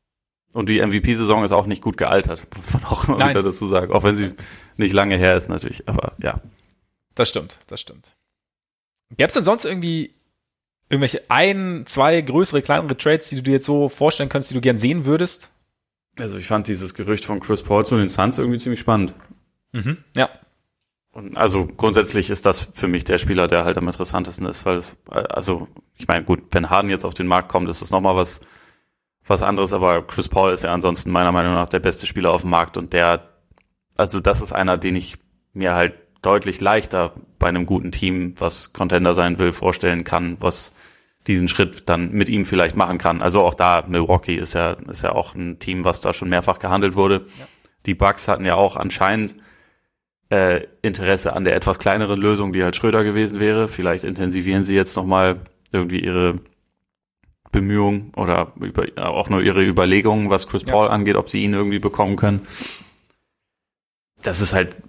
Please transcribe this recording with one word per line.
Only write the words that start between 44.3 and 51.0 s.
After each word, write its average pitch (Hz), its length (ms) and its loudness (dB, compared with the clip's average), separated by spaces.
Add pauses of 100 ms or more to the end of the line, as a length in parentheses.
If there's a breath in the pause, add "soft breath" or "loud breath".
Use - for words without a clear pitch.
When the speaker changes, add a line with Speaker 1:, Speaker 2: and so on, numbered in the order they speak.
Speaker 1:
ist 82 180 -6
ja, 85 180 0 (180)
ist - 140 -10
ja - 80 0
auch - 240 -2
ein 87 240 -8
Team, 90 240 -6
was 87 160 0
da 92 140 -2
schon 92 160 -6
mehrfach 90 300 0
gehandelt 95 360 0
wurde. 98 300 2 (140 loud breath)
Speaker 2:
Ja. - 60 -20 (400 loud breath)
Speaker 1:
Die 98 80 0
Bucks 101 360 0
hatten 92 160 0
ja 85 100 2
auch 98 220 4
anscheinend, 98 580 -2 (960 soft breath)
äh, 92 360 2 (160)
Interesse 95 520 0